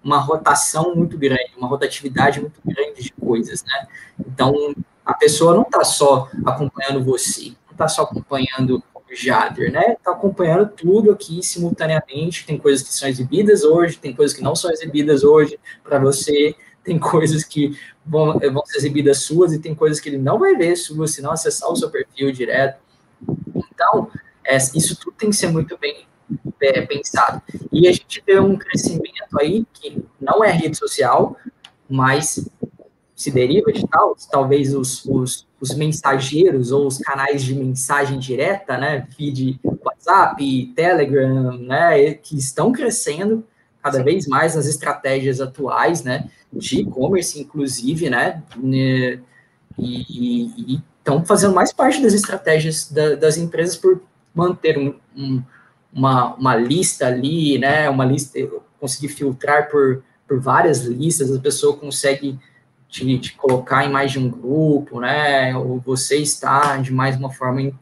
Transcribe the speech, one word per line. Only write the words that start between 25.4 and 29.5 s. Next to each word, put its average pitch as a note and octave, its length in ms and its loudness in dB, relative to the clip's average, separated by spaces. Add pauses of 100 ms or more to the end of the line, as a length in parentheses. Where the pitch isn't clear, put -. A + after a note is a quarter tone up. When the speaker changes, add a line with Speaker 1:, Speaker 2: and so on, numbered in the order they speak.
Speaker 1:
muito D#3+ 280 -2
bem, - 300 -8 (560)
é, C3+ 200 4
pensado. - 600 -2 (300)
E E3+ 160 8
a F3 40 8
gente - 320 -4
vê G3 140 6
um G3 180 4
crescimento - 840 -6
aí F#3 320 0